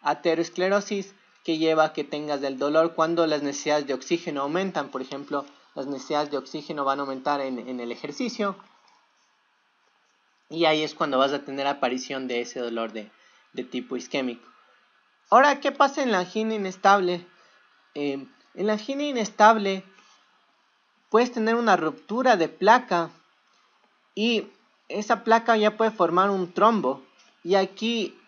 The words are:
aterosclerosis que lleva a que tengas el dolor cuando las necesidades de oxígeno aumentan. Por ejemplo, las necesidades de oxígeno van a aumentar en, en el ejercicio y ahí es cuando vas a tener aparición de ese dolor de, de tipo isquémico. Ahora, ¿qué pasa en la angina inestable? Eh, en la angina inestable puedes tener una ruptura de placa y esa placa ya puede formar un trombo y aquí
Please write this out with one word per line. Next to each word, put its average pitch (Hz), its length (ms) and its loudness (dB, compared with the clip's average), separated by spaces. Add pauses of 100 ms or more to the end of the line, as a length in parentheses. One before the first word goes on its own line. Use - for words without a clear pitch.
aterosclerosis 185 1120 -2 (280)
que 165 140 -2
lleva 160 280 4
a 156 100 0
que 147 100 -4
tengas 147 380 -6
el 135 160 -6
dolor 160 360 2
cuando 165 320 2
las 151 160 0
necesidades 143 440 -2
de 135 80 -2
oxígeno 147 480 -4
aumentan. 170 480 -4
Por 131 100 -8
ejemplo, 143 460 -6 (280)
las 139 120 -8
necesidades 143 440 -4
de 143 60 -6
oxígeno 147 480 -8
van 135 140 0
a 143 40 -4
aumentar 139 380 -4
en, 131 180 -6
en 123 220 -10
el 120 120 -8
ejercicio 202 640 -6 (1900)
y 165 160 0
ahí 156 160 4
es 151 120 -4
cuando 147 220 -2
vas 135 160 4
a 143 120 -6
tener 139 220 -6
aparición 131 600 -4
de 120 140 -2
ese 120 180 -8
dolor 113 320 -6
de, 107 180 -12 (440)
de 123 100 -8
tipo 123 320 -8
isquémico. 127 500 -6 (840)
Ahora, 277 300 6
¿qué 277 120 -2
pasa 277 300 2
en 247 100 0
la 190 60 2
angina 220 360 -2
inestable? 190 720 2 (680)
Eh, 139 320 -4 (280)
en 180 120 -4
la 214 80 0
angina 277 300 -6
inestable 214 800 4 (1300)
puedes 247 240 2
tener 226 220 0
una 226 220 4
ruptura 214 600 0
de 160 120 0
placa 190 640 2 (1040)
y 220 340 -2 (400)
esa 214 360 -2
placa 226 340 4
ya 214 180 2
puede 226 140 2
formar 185 400 2
un 180 220 -2
trombo 185 500 2 (420)
y 180 120 2
aquí 196 720 -2